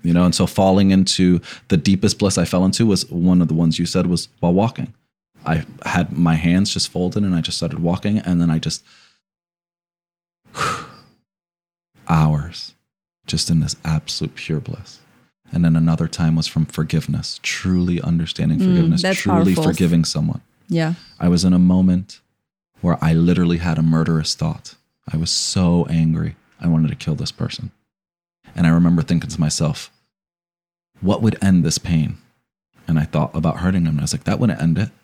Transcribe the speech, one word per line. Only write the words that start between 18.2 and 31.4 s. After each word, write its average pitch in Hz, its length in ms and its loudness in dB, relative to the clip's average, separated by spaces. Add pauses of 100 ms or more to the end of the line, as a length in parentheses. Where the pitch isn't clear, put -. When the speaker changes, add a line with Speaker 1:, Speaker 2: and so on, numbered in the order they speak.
Speaker 2:
Mm, 185 60 0
Speaker 1:
forgiveness, 175 360 2
Speaker 2:
that's 190 180 -2
Speaker 1:
truly 185 360 2
Speaker 2:
powerful. 160 160 0
Speaker 1:
forgiving 85 320 2
someone. 76 380 -4 (260)
Speaker 2:
Yeah. 165 280 -2 (240)
Speaker 1:
I 87 100 2
was - 160 2
in 90 80 4
a 90 60 4
moment 90 600 2 (640)
where 87 220 0
I 80 100 2
literally 85 460 2
had 82 180 -2
a 80 60 0
murderous 80 520 0
thought. - 400 -8 (360)
I 80 60 -4
was 82 120 -4
so 87 600 0
angry. 80 460 0 (240)
I 85 80 -4
wanted 80 220 2
to 71 60 -6
kill 78 200 -6
this 73 160 -8
person. - 400 -10 (840)
And 85 100 0
I 82 60 4
remember 85 300 4
thinking 78 280 -2
to - 100 -10
myself, 78 520 -4 (1080)
"What 95 200 0
would 110 220 2